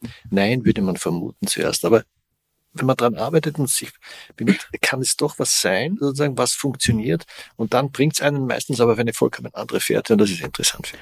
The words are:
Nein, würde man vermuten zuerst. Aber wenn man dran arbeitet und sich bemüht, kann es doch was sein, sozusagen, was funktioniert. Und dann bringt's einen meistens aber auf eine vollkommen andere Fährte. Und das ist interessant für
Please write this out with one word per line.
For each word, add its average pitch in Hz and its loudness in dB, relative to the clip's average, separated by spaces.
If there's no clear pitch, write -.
Nein, 104 2
würde 107 2
man 92 -2
vermuten 87 -6
zuerst. - -2
Aber 110 4
wenn - -4
man 131 2
dran 120 2
arbeitet 151 0
und 135 0
sich - -4
bemüht, 117 0
kann - 0
es - -2
doch 147 -2
was - 0
sein, 117 0
sozusagen, 139 0
was 123 2
funktioniert. 120 0
Und 113 -2
dann 135 2
bringt's 147 2
einen 143 0
meistens 123 -2
aber 117 6
auf 107 0
eine 117 0
vollkommen - -2
andere 104 -4
Fährte. - 2
Und 104 8
das 104 4
ist 85 -6
interessant - -4
für - -14